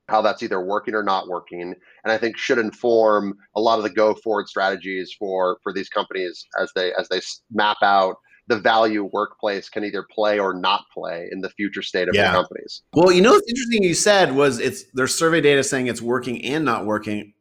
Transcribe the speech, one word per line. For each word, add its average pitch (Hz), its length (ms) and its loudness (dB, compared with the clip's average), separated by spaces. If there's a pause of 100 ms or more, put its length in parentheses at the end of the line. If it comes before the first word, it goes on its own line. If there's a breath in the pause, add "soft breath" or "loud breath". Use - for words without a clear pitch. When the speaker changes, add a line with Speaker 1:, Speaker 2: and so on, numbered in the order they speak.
Speaker 1:
how 110 120 2
that's 107 220 -2
either 98 160 -4
working 104 360 -4
or 107 60 -2
not 92 280 -2
working, 87 440 -10 (300 soft breath)
and 107 80 -2
I 110 60 0
think 113 180 -4
should - 220 -2
inform 107 800 2 (200 soft breath)
a 107 60 -2
lot 113 160 4
of 107 60 -2
the 107 60 -2
go 107 240 2
forward 101 360 -4
strategies 95 680 -4
for, 92 460 -4
for 101 80 -6
these 92 160 -6
companies 92 580 -6 (160)
as 92 140 -4
they, 92 200 -2
as 92 120 -4
they 90 100 -4
s-, - 240 -10 (100)
map 104 300 0
out 98 360 2 (300 soft breath)
the 113 120 0
value 110 540 2
workplace 101 560 -4
can 104 160 -6
either 98 280 -8
play 104 260 0
or 95 140 0
not 95 280 0 (120)
play 85 380 -8
in 95 80 -8
the 92 120 -8
future 101 300 -6
state 90 280 -2
of 92 60 0
Speaker 2:
Yeah. 98 180 2
Speaker 1:
the 90 40 2
companies. - 440 -6 (100)
Speaker 2:
Well, 180 220 6
you 180 80 6
know 226 100 6
what's 403 160 4
interesting 233 340 -2
you 175 120 2
said 185 420 2
was 135 240 2
it's, 127 240 -4 (100)
there's 127 220 0
survey 165 240 2
data 143 240 6
saying 131 240 -2
it's 113 140 -4
working 120 420 -4
and 147 220 -2
not 107 200 0
working. 104 560 -4